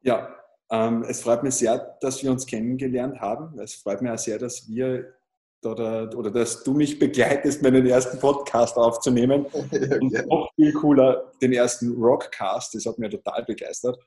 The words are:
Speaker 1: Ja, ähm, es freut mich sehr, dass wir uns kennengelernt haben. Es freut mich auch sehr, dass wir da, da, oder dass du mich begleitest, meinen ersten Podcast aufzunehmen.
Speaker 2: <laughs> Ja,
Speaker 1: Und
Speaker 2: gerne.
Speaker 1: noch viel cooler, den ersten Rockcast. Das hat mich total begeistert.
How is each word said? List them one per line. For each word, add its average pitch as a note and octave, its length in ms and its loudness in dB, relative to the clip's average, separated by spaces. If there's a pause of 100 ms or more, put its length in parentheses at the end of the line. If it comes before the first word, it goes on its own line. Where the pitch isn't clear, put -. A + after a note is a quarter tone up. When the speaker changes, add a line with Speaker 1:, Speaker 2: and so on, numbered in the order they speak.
Speaker 1:
Ja, A#2+ 320 -2 (360)
ähm, A2+ 320 0
es - 180 -8
freut A#2 220 0
mich C3+ 120 -2
sehr, - 460 -2
dass C3+ 220 -4
wir C3+ 80 0
uns B2+ 140 -2
kennengelernt B2+ 720 -4
haben. B2 400 -8
Es G#2+ 160 -12
freut G2 260 -6
mich B2 100 -2
auch A2 60 -6
sehr, G#2+ 200 -6
dass A#2 320 -10
wir B2+ 440 -4 (500)
da, A2+ 120 -6
da, A2+ 420 -4
oder G#2+ 140 -4
dass A2+ 320 -2
du C3+ 100 0
mich D3 240 2
begleitest, C#3 640 2
meinen C3 240 6
ersten B2+ 340 2
Podcast B2 580 2
aufzunehmen. B2 680 2
Speaker 2:
<laughs> C#3 260 -8
Ja, C3+ 280 0
Speaker 1:
Und C3 100 2
Speaker 2:
gerne. A2 180 -2
Speaker 1:
noch D3+ 280 0
viel D3+ 180 6
cooler, C3+ 580 4 (100)
den B2+ 120 4
ersten B2 380 0 (100)
Rockcast. A#2 760 0
Das G#2 100 -8
hat A2+ 120 -6
mich G#2+ 140 -6
total G2+ 340 -8
begeistert. B2 600 -6